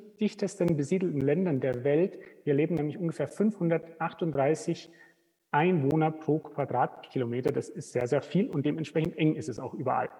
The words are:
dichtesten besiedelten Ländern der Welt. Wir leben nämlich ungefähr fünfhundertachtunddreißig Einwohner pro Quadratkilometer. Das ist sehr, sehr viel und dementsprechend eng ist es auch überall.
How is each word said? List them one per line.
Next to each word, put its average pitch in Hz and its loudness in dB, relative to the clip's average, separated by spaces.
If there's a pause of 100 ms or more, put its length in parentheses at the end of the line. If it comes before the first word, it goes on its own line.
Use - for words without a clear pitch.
(200)
dichtesten 180 0
besiedelten 156 0
Ländern 147 2
der 123 -2
Welt. 147 2 (260)
Wir 147 2
leben 151 2
nämlich 147 -2
ungefähr 160 -2
fünfhundertachtunddreißig 165 0 (600)
Einwohner 156 4
pro 156 -2
Quadratkilometer. 127 -2
Das 131 -4
ist - -12
sehr, 123 0
sehr 135 2
viel 190 0
und 143 0
dementsprechend 156 -2
eng 156 4
ist 123 -6
es 117 -6
auch 127 -8
überall. 123 -2